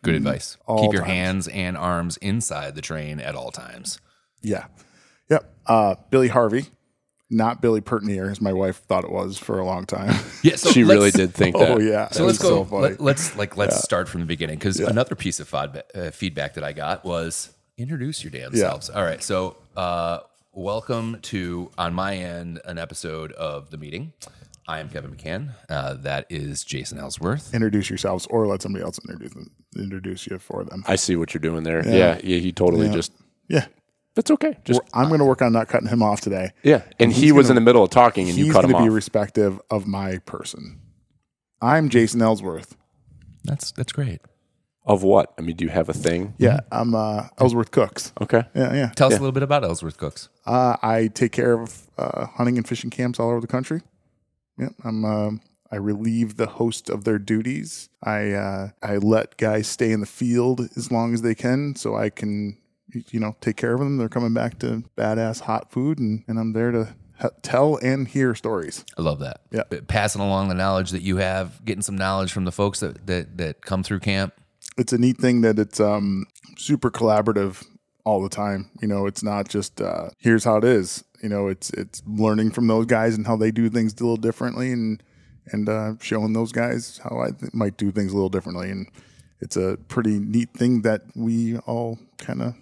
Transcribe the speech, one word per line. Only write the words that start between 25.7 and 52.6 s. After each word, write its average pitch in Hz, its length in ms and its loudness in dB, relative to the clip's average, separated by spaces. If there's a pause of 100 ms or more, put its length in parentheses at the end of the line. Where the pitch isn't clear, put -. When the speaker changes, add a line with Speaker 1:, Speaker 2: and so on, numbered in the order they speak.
Speaker 1:
that 69 360 -6
is 71 340 -8
Jason - 340 -10
Ellsworth. 85 540 -6
Speaker 2:
Introduce 107 380 2
yourselves 92 400 -4
or 113 160 2
let 98 160 -2
somebody 101 220 -6
else - 220 -8
introduce - 280 -14
them, - 160 -18 (260)
introduce 95 500 -10
you 95 120 -10
for 98 260 -10
them. - 220 -12
Speaker 3:
I 95 100 4
see 92 200 2
what 82 180 -2
you're 80 60 -4
doing 80 240 -2
there. 82 220 0
Speaker 2:
Yeah. - 80 2
Speaker 3:
Yeah, 90 280 6
yeah, 90 160 0
he 90 140 -2
totally 90 340 4
Speaker 2:
Yeah. 104 60 2
Speaker 3:
just 82 200 -2 (360)
Speaker 2:
Yeah. 160 180 2 (480)
Speaker 3:
That's 226 180 2
okay. 302 320 0
Just 123 160 4 (120)
Speaker 2:
We're, - 80 2
I'm 143 100 4
gonna 151 140 4
work 131 180 4
on 120 100 4
not 113 160 2
cutting - 200 0
him 117 140 2
off 104 180 2
today. 92 300 -4 (140)
Speaker 3:
Yeah, 143 180 8 (160)
and 117 140 6
Speaker 2:
He's 123 100 4
Speaker 3:
he 151 100 10
was 143 140 10
Speaker 2:
gonna, 123 60 6
Speaker 3:
in - 20 8 (100)
the 117 40 10
middle 120 160 10
of 90 60 2
talking, 117 380 6
and 87 80 0
you 147 100 4
Speaker 2:
he's 156 60 4
Speaker 3:
cut 92 120 8
him 87 80 6
Speaker 2:
gonna 87 120 6
be 113 60 6
Speaker 3:
off. 110 60 4
Speaker 2:
respective 104 640 0 (100)
of 101 160 -2
my 98 400 -4
person. - 540 -14 (800)
I'm 147 280 4
Jason 117 340 4
Ellsworth. 98 540 0 (680)
Speaker 1:
That's, - 280 -6
that's - 200 -8
great. 120 280 -6 (680)
Speaker 3:
Of 101 160 4
what? 98 360 4
I - 40 -6
mean, 82 140 -4
do 85 80 -4
you 80 60 -2
have 82 180 0
a 78 40 -2
thing? 85 460 -2
Speaker 2:
Yeah, 120 220 6 (120)
I'm, 117 220 0
uh, 107 340 -2 (100)
Ellsworth 120 320 4
Cooks. - 500 0
Speaker 3:
Okay. 117 220 2 (120)
Speaker 2:
Yeah, 127 200 2
yeah. 135 200 0
Speaker 1:
Tell 135 140 6
us - 40 6
Speaker 3:
Yeah. - 60 4
Speaker 1:
a - 20 2
little 135 120 0
bit 135 100 0
about 139 220 0
Ellsworth 82 340 -6
Cooks. - 300 -10 (180)
Speaker 2:
Uh, 123 360 2
I 113 260 2
take 113 240 0
care 123 200 2
of, 117 300 -2 (160)
uh, - 280 -4
hunting 123 300 0
and 113 100 -2